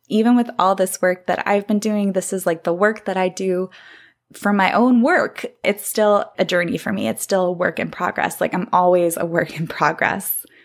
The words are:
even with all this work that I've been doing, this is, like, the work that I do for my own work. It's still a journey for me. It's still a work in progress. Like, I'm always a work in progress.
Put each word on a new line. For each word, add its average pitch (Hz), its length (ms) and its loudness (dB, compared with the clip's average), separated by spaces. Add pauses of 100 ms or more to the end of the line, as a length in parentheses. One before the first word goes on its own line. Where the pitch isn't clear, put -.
even 226 280 4
with 240 220 0
all 185 160 4
this 190 260 -2
work 185 260 0
that - 220 -2
I've 202 180 0
been 208 120 0
doing, 208 340 -2
this 185 220 -2
is, 185 100 -6
like, 165 200 -2
the 170 100 0
work 208 320 0
that 190 100 -4
I 185 140 0
do 185 400 -4 (640)
for 208 180 0
my 196 200 2
own 240 280 4
work. - 460 0 (180)
It's 202 220 -2
still 208 520 2
a 196 60 0
journey 175 320 0
for - 160 -6
me. 110 160 -2
It's - 140 -6
still 185 240 0
a 180 60 0
work 175 260 -2
in 165 120 -4
progress. - 520 -4
Like, - 100 -2
I'm 180 180 -4
always 180 460 2
a - 80 -4
work 165 340 -4
in 165 100 -6
progress. - 760 -2 (200)